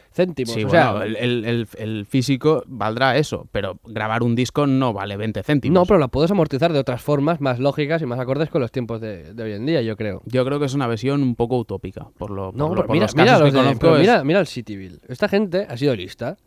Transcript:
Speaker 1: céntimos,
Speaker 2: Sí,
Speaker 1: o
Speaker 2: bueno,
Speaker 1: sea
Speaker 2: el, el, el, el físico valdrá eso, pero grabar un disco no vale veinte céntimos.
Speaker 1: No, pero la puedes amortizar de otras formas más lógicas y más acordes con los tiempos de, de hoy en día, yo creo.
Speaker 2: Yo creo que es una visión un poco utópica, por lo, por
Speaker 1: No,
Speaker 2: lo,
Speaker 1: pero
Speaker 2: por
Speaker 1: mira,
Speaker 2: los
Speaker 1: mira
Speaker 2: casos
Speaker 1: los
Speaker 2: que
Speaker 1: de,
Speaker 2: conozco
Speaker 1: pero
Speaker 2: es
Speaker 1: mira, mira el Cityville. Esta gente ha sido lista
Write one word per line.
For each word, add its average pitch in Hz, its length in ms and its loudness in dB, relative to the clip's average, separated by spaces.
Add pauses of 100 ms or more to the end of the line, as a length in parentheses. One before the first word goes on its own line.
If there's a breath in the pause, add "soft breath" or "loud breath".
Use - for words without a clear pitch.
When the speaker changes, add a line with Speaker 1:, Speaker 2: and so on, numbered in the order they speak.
(140 soft breath)
Speaker 1:
céntimos, 143 380 0
Speaker 2:
Sí, 113 120 -2
Speaker 1:
o 101 40 0
Speaker 2:
bueno, 127 300 4
Speaker 1:
sea 101 80 -2
Speaker 2:
el, 110 100 -4
el, 120 300 -2
el, 117 220 -2 (100)
el 107 280 -6
físico 135 600 0
valdrá 120 500 0
eso, 143 340 -2
pero 98 320 -6
grabar 110 400 -4
un 120 120 2
disco 127 320 0
no 131 260 2
vale 98 240 -8
veinte 104 260 -6
céntimos. 147 320 0
Speaker 1:
No, 185 120 6
pero 196 120 6
la 135 100 2
puedes 151 220 0
amortizar 160 400 2
de 151 80 0
otras 127 220 -2
formas 147 400 0
más 131 180 0
lógicas 143 440 -2
y 143 40 -4
más 123 140 -4
acordes 135 300 -2
con 160 100 0
los 117 100 -2
tiempos 117 300 -6
de, 95 320 -12
de 113 100 -12
hoy 110 100 -6
en 104 120 -6
día, 156 160 0
yo 110 160 -2
creo. 101 300 -6
Speaker 2:
Yo 123 180 0
creo 143 160 -2
que 147 60 0
es 127 80 -4
una 139 120 0
visión 123 360 0
un 127 120 0
poco 120 240 -2
utópica, 98 500 -8 (100)
por 107 120 -8
lo, 95 220 -8
por 104 40 -14
Speaker 1:
No, 147 120 0
Speaker 2:
lo, 175 60 -4
Speaker 1:
pero 175 140 0
Speaker 2:
por - 40 -2
Speaker 1:
mira, 170 140 2
Speaker 2:
los - 100 -4
Speaker 1:
mira 165 80 8
Speaker 2:
casos 226 160 8
Speaker 1:
los 147 100 6
Speaker 2:
que 135 60 2
Speaker 1:
de, 135 60 4
Speaker 2:
conozco 135 180 2
Speaker 1:
pero - 140 6
Speaker 2:
es 147 80 6
Speaker 1:
mira, 196 220 4
mira 165 160 2
el 156 60 0
Cityville. 98 520 -12 (100)
Esta 156 200 -4
gente 202 380 0
ha 127 120 -10
sido 135 180 2
lista 117 400 -8 (100)